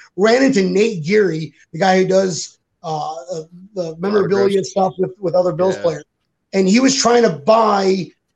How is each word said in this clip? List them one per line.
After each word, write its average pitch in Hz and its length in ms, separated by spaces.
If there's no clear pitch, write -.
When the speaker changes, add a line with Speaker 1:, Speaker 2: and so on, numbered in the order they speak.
Speaker 1:
ran 220 260
into 233 220
Nate 185 400
Geary, 165 500
the 160 60
guy 185 220
who 180 60
does, 185 520
uh, 156 340
the, 165 200
the 165 240
memorabilia 196 640
Speaker 2:
Autographs. - 120
Speaker 1:
stuff 190 280
with, 185 200
with 175 160
other 180 160
Bills 175 260
Speaker 2:
Yeah. 101 40
Speaker 1:
players. 156 220
And 190 160
he 214 100
was 262 160
trying 240 280
to 202 80
buy 196 760